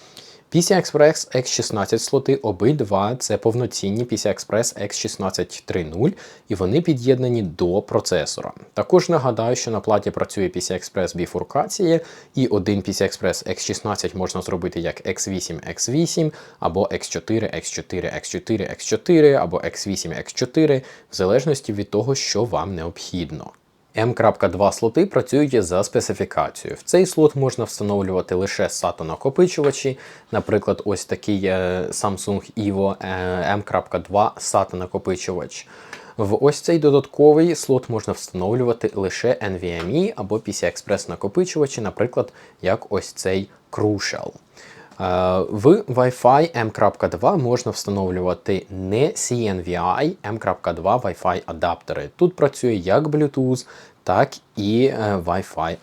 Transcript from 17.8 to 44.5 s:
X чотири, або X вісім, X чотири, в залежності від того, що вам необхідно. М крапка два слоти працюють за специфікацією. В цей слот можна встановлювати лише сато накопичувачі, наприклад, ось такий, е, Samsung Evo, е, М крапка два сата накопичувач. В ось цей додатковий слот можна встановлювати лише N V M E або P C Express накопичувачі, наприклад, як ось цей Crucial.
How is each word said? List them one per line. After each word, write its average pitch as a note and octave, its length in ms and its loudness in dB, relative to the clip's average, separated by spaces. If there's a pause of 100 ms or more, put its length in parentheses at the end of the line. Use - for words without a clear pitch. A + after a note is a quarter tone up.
X - 680 -6
чотири, D#3 560 6
або F2+ 240 0
X - 300 -4
вісім, F2+ 240 -4
X - 220 -10
чотири, D3 480 2 (300)
в - 40 -14
залежності B2 580 2
від G2+ 160 -4
того, A#2 260 0
що - 280 -2
вам F#2 320 -4
необхідно. E2 760 -8 (460)
М A2+ 160 2
крапка G#2 340 4
два F#2+ 240 4
слоти A#2 340 2
працюють C3+ 580 2
за F2+ 200 0
специфікацією. - 960 -4
В - 40 -20
цей F3+ 220 4
слот D#3+ 300 4
можна C3 280 0
встановлювати G2 720 -2
лише F#2+ 340 0
сато - 340 -4
накопичувачі, C#3 920 0 (340)
наприклад, G#2 540 0
ось G2 200 -2
такий, G2 400 -2
е, F#2 460 0
Samsung G2 680 -4
Evo, G2 440 0
е, G2 60 -8 (460)
М G2+ 80 -2
крапка - 380 -2
два G2 380 2
сата - 400 0
накопичувач. F2+ 920 -6 (500)
В A2 280 2
ось D3 160 2
цей E3+ 180 2
додатковий D3+ 760 6
слот - 340 0
можна G#2+ 240 -4
встановлювати A2+ 840 -2
лише G2 320 -2
N G2 360 -2
V E2+ 220 -4
M F#2 60 -4
E F#3 240 0
або G#2 200 -4
P - 120 -6
C G2 180 -4
Express - 440 -2
накопичувачі, C3+ 720 -2
наприклад, A2+ 520 -4 (280)
як F#2+ 280 0
ось F#2+ 240 -4
цей F#2+ 360 -2 (220)
Crucial. G#2 600 -2 (720)